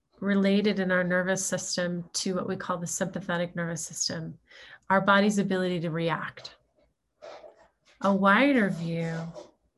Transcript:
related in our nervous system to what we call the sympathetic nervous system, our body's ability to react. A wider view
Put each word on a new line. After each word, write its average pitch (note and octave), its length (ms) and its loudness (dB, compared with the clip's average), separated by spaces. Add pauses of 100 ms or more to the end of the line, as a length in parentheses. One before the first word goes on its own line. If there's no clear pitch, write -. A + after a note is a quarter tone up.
(200)
related G3 600 2
in F#3 120 0
our F3+ 120 2
nervous F3+ 420 0
system F3 580 -4 (100)
to F#3+ 220 -2
what F#3 120 -4
we F#3+ 80 -4
call F3+ 220 -6
the E3+ 100 -6
sympathetic F3 680 -4
nervous E3+ 280 -6
system, E3 540 -8 (520)
our F#3+ 120 4
body's G3+ 380 4
ability F#3 420 0
to E3 100 -4
react. - 640 -4 (1500)
A G3 120 4
wider G#3 560 6
view E3 460 -4 (640)